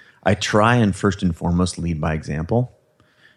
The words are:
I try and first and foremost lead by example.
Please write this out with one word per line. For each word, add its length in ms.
I 100
try 400
and 220
first 260
and 140
foremost 420
lead 220
by 140
example. 580